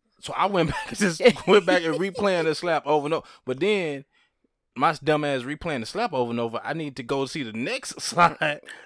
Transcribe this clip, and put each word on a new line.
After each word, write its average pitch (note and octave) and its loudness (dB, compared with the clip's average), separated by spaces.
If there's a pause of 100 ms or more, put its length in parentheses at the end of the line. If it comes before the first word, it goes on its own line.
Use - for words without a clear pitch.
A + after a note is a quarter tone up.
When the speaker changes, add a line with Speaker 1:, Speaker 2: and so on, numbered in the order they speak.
(200)
Speaker 1:
So - -12
I F3 0
went F3 2
<laughs> - -
back - -6
and - -10
just E3+ 0 (120)
Speaker 2:
<laughs> - -8
Speaker 1:
went F#3+ 6
back F3+ 4
and E3 0
replaying F#3 0
the D#3+ 2
slap D#3+ -2
over D3 2
and D3+ 0
over. D3+ -4 (180)
But B2+ -4
then E3+ -2 (720)
my D3+ 2
dumb D3+ 2
ass C#3 -2
replaying C#3+ -6
the A2 -6
slap G#3 -4
over B2 0
and A#2 -2
over. A#2 -4
I B2+ -6
need D3+ -8
to C3+ -10
go C3+ -2
see C#3+ -8
the A2+ -8
next E3 -8
<laughs> - -
slide D#3+ 0 (260)